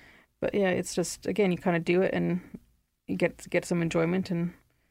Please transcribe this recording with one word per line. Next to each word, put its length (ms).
But 120
yeah, 160
it's 240
just, 320
again, 260
you 60
kinda 220
do 240
it 100
and 280
you 120
get, 320
get 160
some 160
enjoyment. 500
And 220